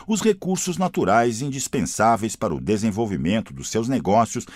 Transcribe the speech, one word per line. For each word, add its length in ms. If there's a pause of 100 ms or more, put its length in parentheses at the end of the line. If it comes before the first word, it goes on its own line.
os 140
recursos 560
naturais 640
indispensáveis 960
para 180
o 60
desenvolvimento 920
dos 160
seus 180
negócios, 560 (120)